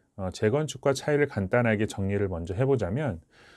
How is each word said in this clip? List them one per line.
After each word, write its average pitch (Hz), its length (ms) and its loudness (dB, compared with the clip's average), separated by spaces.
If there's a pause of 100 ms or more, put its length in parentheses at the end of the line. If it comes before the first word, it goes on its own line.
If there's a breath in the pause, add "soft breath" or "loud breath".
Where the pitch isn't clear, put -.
(160)
어, 95 160 -6
재건축과 139 640 0
차이를 143 340 0
간단하게 110 600 2
정리를 101 420 -2
먼저 85 240 -6
해보자면 117 680 0 (380 soft breath)